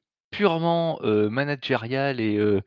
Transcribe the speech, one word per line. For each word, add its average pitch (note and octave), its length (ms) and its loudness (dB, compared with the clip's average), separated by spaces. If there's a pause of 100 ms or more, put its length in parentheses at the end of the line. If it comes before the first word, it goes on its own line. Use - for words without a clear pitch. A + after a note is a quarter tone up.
(320)
purement, E3+ 720 0
heu, G#2+ 260 2
managérial C3+ 920 -2
et G#2+ 180 0
heu, G#2 300 2